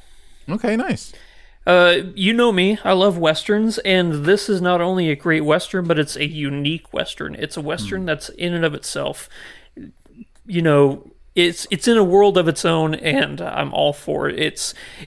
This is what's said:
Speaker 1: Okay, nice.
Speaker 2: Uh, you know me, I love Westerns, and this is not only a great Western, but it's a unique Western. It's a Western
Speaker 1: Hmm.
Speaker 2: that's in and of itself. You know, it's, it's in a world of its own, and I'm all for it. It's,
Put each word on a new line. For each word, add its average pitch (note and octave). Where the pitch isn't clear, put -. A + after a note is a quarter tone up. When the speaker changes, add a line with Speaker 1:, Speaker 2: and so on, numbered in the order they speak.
Speaker 1:
Okay, A3
nice. -
Speaker 2:
Uh, F3
you G3
know A#3
me, F#3+
I F#3+
love F#3
Westerns, G#3
and F3
this G3+
is F#3+
not F3+
only F3+
a D3
great D#3+
Western, F3
but D#3+
it's D3
a D3
unique D3
Western. -
It's -
a D#3+
Western F#3+
Speaker 1:
Hmm. F#3
Speaker 2:
that's D3+
in F3
and E3+
of D#3
itself. -
You E3+
know, C#3+
it's, F3
it's -
in A#3
a G#3
world F#3+
of E3+
its D3+
own, D#3+
and D3+
I'm D3
all D3
for C#3+
it. -
It's, -